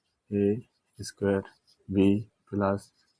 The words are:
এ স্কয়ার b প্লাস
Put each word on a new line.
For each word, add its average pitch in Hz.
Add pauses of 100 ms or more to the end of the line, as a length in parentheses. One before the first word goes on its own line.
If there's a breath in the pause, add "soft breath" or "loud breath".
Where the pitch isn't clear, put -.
(320)
এ 101 (640)
স্কয়ার 98 (520)
b - (520)
প্লাস 98 (400)